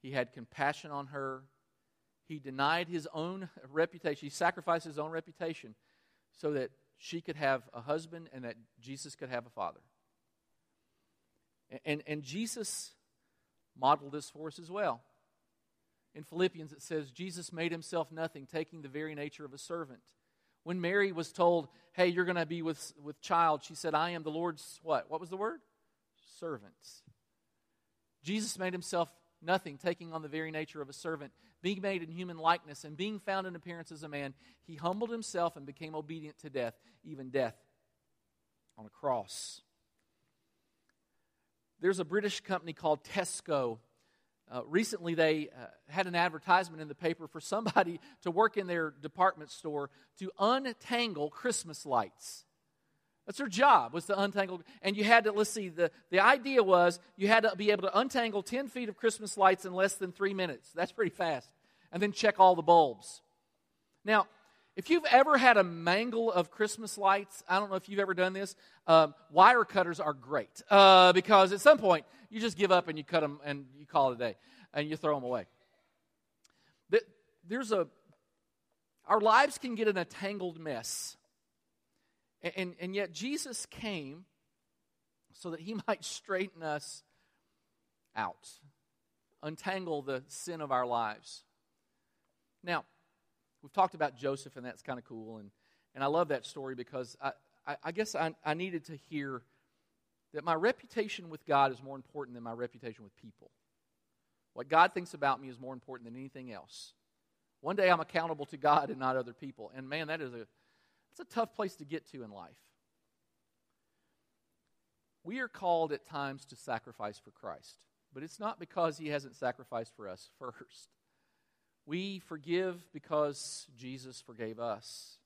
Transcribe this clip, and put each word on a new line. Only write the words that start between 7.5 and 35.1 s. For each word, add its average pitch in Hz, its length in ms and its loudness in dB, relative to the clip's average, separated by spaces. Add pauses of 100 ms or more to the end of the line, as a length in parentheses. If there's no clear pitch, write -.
a 120 60 -14
husband 160 520 -8
and 127 120 -16
that 117 120 -12 (240)
Jesus 135 340 -16
could 135 140 -14
have 120 180 -6
a 120 40 -20
father. 92 300 -8 (1900)
A-, 131 160 -16
and, 151 200 -6
and 151 160 -10
Jesus 208 720 -10 (840)
modeled 139 340 2
this 147 180 -10
for 156 180 -14
us 151 100 -16
as 170 120 -18
well. 175 320 -4 (1120)
In 151 80 -18
Philippians, 165 500 -4
it 147 100 -20
says, 151 280 -6
"Jesus 175 420 -12
made 165 200 -4
himself 165 400 -6
nothing, 160 340 -10
taking 160 360 -10
the 143 60 -14
very 151 280 -10
nature 147 280 -12
of 135 80 -16
a 139 60 -20
servant." 156 420 -12 (640)
When 180 180 -6
Mary 196 300 2
was 165 220 -6
told, 175 360 4 (240)
"Hey, 180 140 4
you're 175 180 2
gonna 175 220 -2
be 165 160 -6
with, 160 300 -6 (100)
with 147 180 -16
child," 165 440 2
she 165 100 -18
said, 156 200 -6
"I 160 160 0
am 170 120 -8
the 151 80 -8
Lord's," 165 520 -6
what? 156 280 -2
What 156 100 -6
was 175 80 -16
the 185 80 -10
word? 226 240 -6 (760)
Servant. 127 340 -12 (1500)
Jesus 208 360 -6
made 185 140 -4
himself 175 400 -4 (300)
nothing, 165 340 -2
taking 175 360 -6
on 160 100 -8
the 151 60 -12
very 160 240 -8
nature 156 280 -8
of 139 80 -12
a 139 40 -20
servant, 147 400 -10 (300)
being 190 200 -4
made 196 200 -4
in 160 80 -12
human 175 280 -12
likeness, 160 460 0
and 151 120 -16
being 208 220 -6
found 190 280 -4
in 180 100 -10
appearance 170 340 -14
as 160 140 -16
a 160 40 -12
man, 143 260 -8 (280)
he 165 140 -18
humbled 190 340 -4